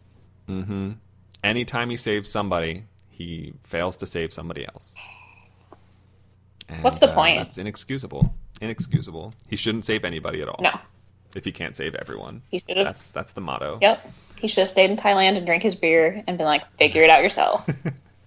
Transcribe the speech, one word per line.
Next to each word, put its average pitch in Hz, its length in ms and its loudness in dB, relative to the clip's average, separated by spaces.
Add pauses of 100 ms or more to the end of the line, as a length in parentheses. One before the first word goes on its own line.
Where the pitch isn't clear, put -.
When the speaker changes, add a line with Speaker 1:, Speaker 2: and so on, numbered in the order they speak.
(480)
Speaker 1:
Mm-hmm. 98 440 -6 (520)
Anytime 120 460 -2
he 120 80 -6
saves 104 320 -2
somebody, 87 540 -2 (260)
he 82 440 -12 (100)
fails 87 340 -4
to - 80 -10
save 82 280 -6
somebody 80 320 -10
else. - 280 -18 (1700)
And, 160 160 -10
Speaker 2:
What's - 160 2
the - 100 8
Speaker 1:
uh, - 60 -4
Speaker 2:
point? 160 240 4
Speaker 1:
that's - 180 -10
inexcusable. 107 760 -2 (300)
Inexcusable. 107 720 -6 (140)
He - 80 -8
shouldn't 110 300 -2
save 110 200 -2
anybody 82 380 -6
at 65 60 -8
all. - 120 -10
Speaker 2:
No. - 180 0 (560)
Speaker 1:
If 98 100 -10
he 95 60 -6
can't 80 240 -10
save 76 200 -6
everyone. 60 560 -12
Speaker 2:
He 180 80 -4
should've 185 260 -4
Speaker 1:
That's, - 260 -10
that's - 200 -8
the - 100 -12
motto. 76 400 -6
Speaker 2:
Yep. 208 260 4 (340)
He 220 60 -2
should 208 140 2
have - 80 2
stayed 190 220 6
in 214 60 -2
Thailand 196 400 4
and 175 80 -4
drank 170 180 2
his 208 120 2
beer 165 520 4
and 180 100 -4
been 165 100 0
like, 147 280 0
"Figure 151 280 4
it 160 60 10
out 151 140 10
yourself." - 500 2
Speaker 1:
<laughs> - 60 -12 (480)